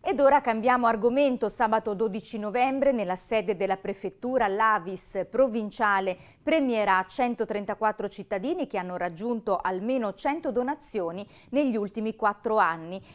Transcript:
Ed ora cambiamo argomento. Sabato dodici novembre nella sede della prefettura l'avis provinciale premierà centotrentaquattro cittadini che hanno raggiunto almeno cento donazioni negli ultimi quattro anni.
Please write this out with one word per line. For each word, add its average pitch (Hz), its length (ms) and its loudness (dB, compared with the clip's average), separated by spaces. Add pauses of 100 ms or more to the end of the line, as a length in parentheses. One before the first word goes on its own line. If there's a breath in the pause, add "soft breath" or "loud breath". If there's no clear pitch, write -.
(120)
Ed 277 80 0
ora 277 220 6
cambiamo 240 460 2
argomento. 240 600 2
Sabato 220 460 0
dodici 208 440 -4
novembre 262 540 0
nella 196 240 -2
sede 208 400 -2
della 190 220 0
prefettura 214 720 -2
l'avis 196 800 0
provinciale 208 880 0 (260 loud breath)
premierà 220 640 2
centotrentaquattro 214 1000 -2
cittadini 240 580 -4
che - 100 -6
hanno 180 200 -6
raggiunto 196 580 -2
almeno 202 580 -2
cento 294 380 -2
donazioni 208 760 -4 (260 loud breath)
negli 254 260 2
ultimi 214 400 -4
quattro 220 400 0
anni. 170 440 0 (140 loud breath)